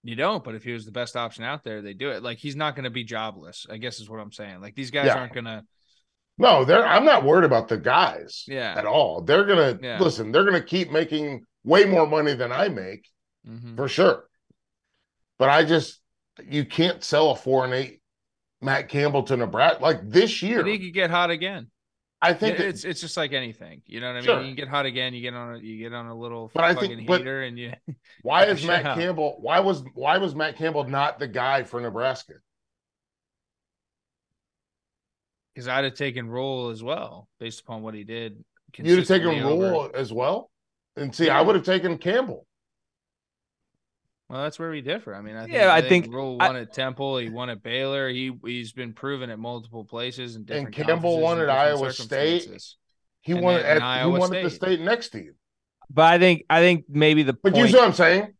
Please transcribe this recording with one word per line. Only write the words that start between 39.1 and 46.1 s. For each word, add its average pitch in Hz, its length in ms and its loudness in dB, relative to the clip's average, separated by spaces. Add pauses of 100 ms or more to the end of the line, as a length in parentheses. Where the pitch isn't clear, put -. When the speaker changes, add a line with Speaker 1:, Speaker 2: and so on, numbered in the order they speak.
Speaker 1:
consistently 151 140 0
over 165 300 0
Speaker 2:
Rhule 147 220 -2
as 123 200 -6
well? 143 360 -2 (460)
And 139 180 -8
see, 160 160 2
I 139 120 6
Speaker 1:
Yeah. 165 40 6
Speaker 2:
would 208 100 6
have 175 100 0
taken 180 320 0
Campbell. 208 500 -4 (1800)
Speaker 1:
Well, 131 120 -10
that's 151 160 -8
where 165 140 -10
we 151 100 -10
differ. 147 320 -8
I 98 80 -14
mean, 107 140 -16
I 113 60 -12
think, 113 120 -14
Speaker 3:
Yeah, 214 140 4
I 165 100 8
Speaker 1:
I 160 40 6
think 175 240 4
Speaker 3:
think 117 100 -14